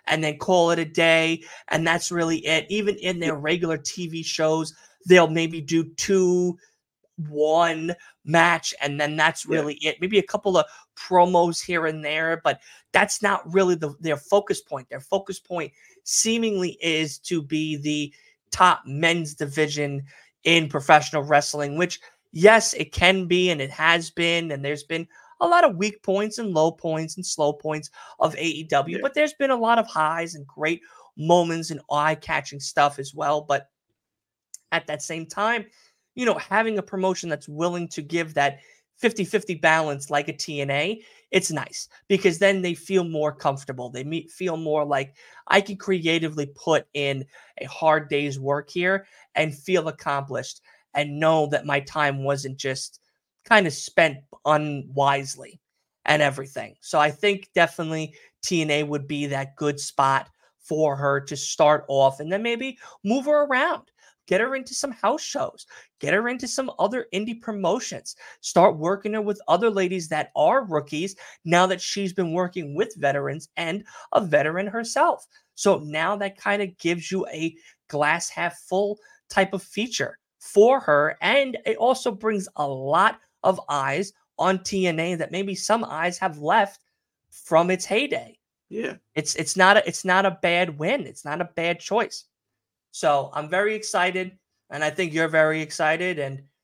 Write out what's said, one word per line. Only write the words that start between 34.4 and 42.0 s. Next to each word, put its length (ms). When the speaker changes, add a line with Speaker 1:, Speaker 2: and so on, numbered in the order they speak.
Speaker 1:
at 140
that 160
same 240
time, 400
you 120
know, 80
having 440
a 40
promotion 460
that's 200
willing 400
to 140
give 320
that 240
fifty 280
fifty 300
balance 560
like 160
a 60
T 280
N 100
A, 300
it's 220
nice 360